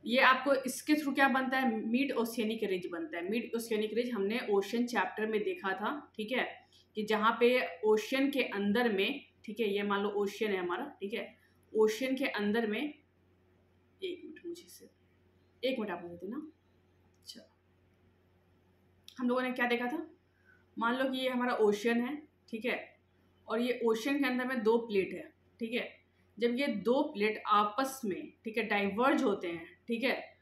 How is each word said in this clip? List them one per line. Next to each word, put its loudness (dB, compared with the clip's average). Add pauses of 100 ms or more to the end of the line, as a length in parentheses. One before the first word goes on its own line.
ये 2
आपको 6
इसके 0
through -2
क्या 6
बनता 2
है, 2 (120)
mid 2
oceanic 0
ridge -2
बनता -6
है। -4
mid -2
oceanic -2
ridge 0
हमने -2 (100)
ocean 2
chapter -2
में 0
देखा -4
था, -4 (260)
ठीक -6
है, 0 (500)
कि -2
जहाँ 4
पे 8 (340)
ocean 4
के 0
अंदर 2
में, 0 (200)
ठीक -8
है, 2
ये 0
मान 0
लो 0 (100)
ओशन -2
है 0
हमारा, -4 (160)
ठीक -6
है, -6 (460)
ocean 2
के 0
अंदर 0
में, -2
एक -12
मिनट -16
मुझे -12
से, -20 (760)
एक -2
मिनट -6
आप -8
मुझे -12
देना। -8 (840)
अच्छा, -20 (1700)
हम 0
लोगों 2
ने -2
क्या 0
देखा 0
था, -4 (680)
मान 0
लो 0
कि 0
ये 0
हमारा 0
ocean 4
है, -4 (340)
ठीक -8
है, 0 (680)
और -2
ये 0
ocean 2
के 2
अंदर 0
में -2
दो 4 (100)
plate 0
है, -12 (300)
ठीक -6
है। -4 (420)
जब 2
ये 2 (160)
दो 4 (100)
plate -2
आपस 2
में, -6 (120)
ठीक -4
है, -2
diverge 2
होते 0
हैं, -8 (240)
ठीक -4
है? 2 (280)